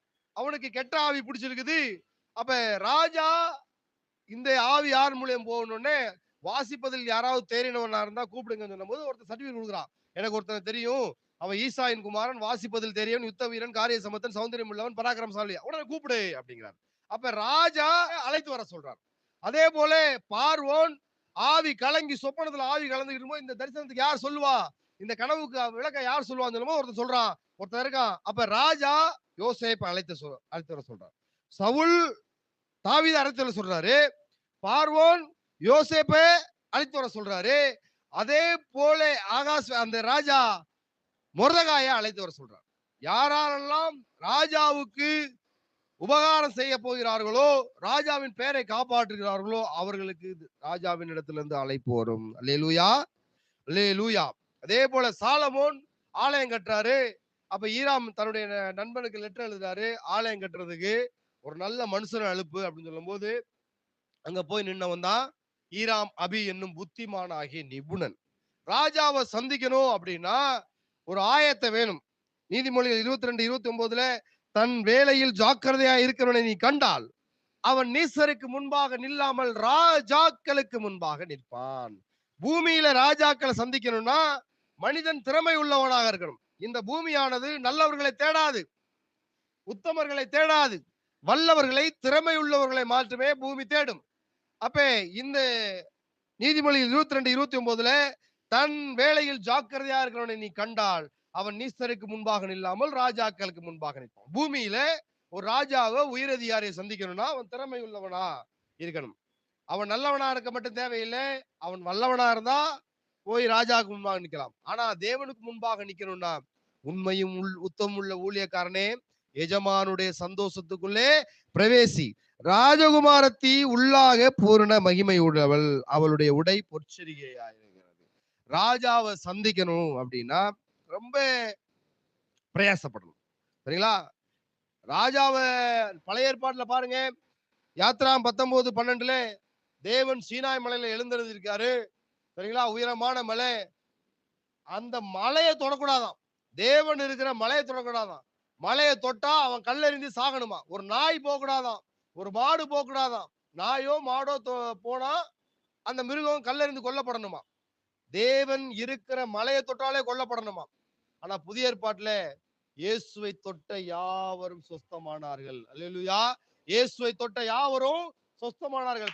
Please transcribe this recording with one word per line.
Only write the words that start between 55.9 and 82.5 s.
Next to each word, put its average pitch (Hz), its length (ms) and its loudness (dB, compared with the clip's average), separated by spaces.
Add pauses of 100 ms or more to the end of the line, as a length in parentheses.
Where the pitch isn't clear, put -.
ஆலயம் 262 400 -2
கட்டுறாரு. 226 640 0 (340)
அப்ப 202 200 -6
ஈராம் 247 460 0
தன்னுடைய 214 340 -4
ந-, 196 260 -6
நண்பனுக்கு 226 460 -10
லெட்டர் 214 320 -12
எழுதுறாரு, 196 440 -6
ஆலயம் 214 460 -4
கட்டுறதுக்கு 180 640 -4 (340)
ஒரு 147 160 -16
நல்ல 214 320 -6
மனுஷனை 208 420 -4
அனுப்பு 180 320 -6
அப்படின்னு 165 220 -8
சொல்லும்போது, 196 600 -10 (760)
அங்க 175 220 -8
போய் 196 240 -6
நின்னவன் 180 320 -6
தான் 220 320 0 (440)
ஈராம் 214 340 -2 (120)
அபி 202 240 -4
என்னும் 190 300 -10
புத்திமானாகிய 170 880 -12
நிபுணன். 139 520 -8 (480)
ராஜாவை 294 680 0
சந்திக்கணும் 262 640 0
அப்படின்னா, 190 600 -2 (440)
ஒரு 190 180 -4
ஆயத்தை 254 500 4
வேணும். 220 300 0 (480)
நீதிமொழிகள் 247 500 0
இருபத்தி 247 260 -2
ரெண்டு, 233 180 -2
இருபத்தி 233 340 -2
ஒன்பதுல, 233 400 0 (340)
"தன் 233 300 2
வேலையில் 262 500 6
ஜாக்கிரதையா 262 640 4
இருக்கிறவனை 247 480 4
நீ 220 100 0
கண்டால், 226 580 2 (480)
அவன் 262 280 2
நீசருக்கு 294 580 0
முன்பாக 277 520 -2
நில்லாமல் 262 560 -2
ராஜாக்களுக்கு 277 1300 4
முன்பாக 175 460 -6
நிற்பான்." 127 680 -10 (480)
பூமியில 320 520 4